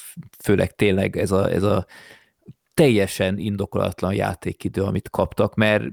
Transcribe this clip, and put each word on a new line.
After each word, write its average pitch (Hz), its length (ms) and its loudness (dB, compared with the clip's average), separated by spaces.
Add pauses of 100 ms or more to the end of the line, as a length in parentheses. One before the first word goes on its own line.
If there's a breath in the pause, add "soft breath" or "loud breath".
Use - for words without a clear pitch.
(400)
főleg 95 360 0
tényleg 95 420 0
ez 101 140 -2
a, 95 200 0
ez 87 120 0
a 101 220 0 (880 loud breath)
teljesen 101 640 2
indokolatlan 98 760 -2
játékidő, - 680 -4
amit 101 280 -2
kaptak, - 460 -2
mert, 107 380 2